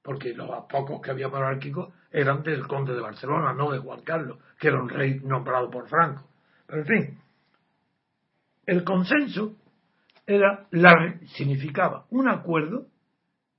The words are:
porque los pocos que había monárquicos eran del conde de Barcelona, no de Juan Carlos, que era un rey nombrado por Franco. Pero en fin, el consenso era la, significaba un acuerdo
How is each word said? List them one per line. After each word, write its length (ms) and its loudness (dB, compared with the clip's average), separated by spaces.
porque 320 -10
los 320 -12
pocos 340 -6
que 120 -8
había 160 -6
monárquicos 640 -6
eran 320 0
del 260 -6
conde 280 -4
de 60 -6
Barcelona, 520 -4
no 180 -2
de 60 -4
Juan 240 -12
Carlos, 380 -6
que 100 2
era 120 2
un 80 -6
rey 340 -2
nombrado 460 -2
por 180 -12
Franco. 400 0
Pero 160 -6
en 60 -8
fin, 320 0
el 180 0
consenso 720 -2
era 460 2
la, 480 8
significaba 720 -2
un 180 0
acuerdo 600 -2